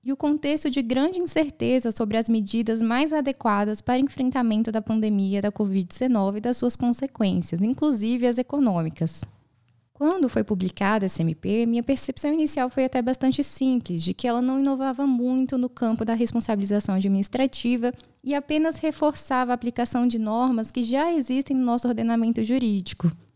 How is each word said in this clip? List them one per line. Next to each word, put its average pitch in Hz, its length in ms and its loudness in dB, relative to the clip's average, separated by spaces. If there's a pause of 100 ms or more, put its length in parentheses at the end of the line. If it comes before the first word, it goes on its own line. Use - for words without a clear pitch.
e 254 60 -2
o 269 60 -2
contexto 302 520 0
de 269 120 0
grande 262 360 0
incerteza 262 720 0
sobre 214 260 -2
as 226 100 0
medidas 226 540 0
mais 254 320 0
adequadas 214 640 0
para 247 180 0
enfrentamento 254 720 0
da 214 120 -2
pandemia 208 600 0
da 208 100 0
covid 196 360 0
dezenove 208 500 0
e 214 40 -8
das 240 160 -2
suas 240 180 0
consequências, 196 840 -2
inclusive 240 680 0
as 240 100 2
econômicas. 175 880 0 (680)
Quando 320 340 2
foi 220 160 0
publicada 196 600 0
essa 180 160 0
M 165 120 2
P, 208 320 0
minha 233 160 0
percepção 277 520 -2
inicial 294 360 0
foi 262 140 0
até 262 180 0
bastante 262 420 0
simples, 240 600 0
de 185 100 -2
que - 140 -4
ela 240 140 0
não 262 180 0
inovava 269 480 0
muito 254 500 0
no 247 120 0
campo 233 340 -2
da 226 100 0
responsabilização 208 840 0
administrativa 240 960 0 (320)
e 277 120 -2
apenas 302 420 0
reforçava 294 720 0
a 247 40 2
aplicação 240 500 -2
de 233 140 0
normas 226 500 0
que 247 140 -2
já 269 300 0
existem 269 420 0
no 254 80 2
nosso 240 240 0
ordenamento 226 560 0
jurídico. 214 680 0 (260)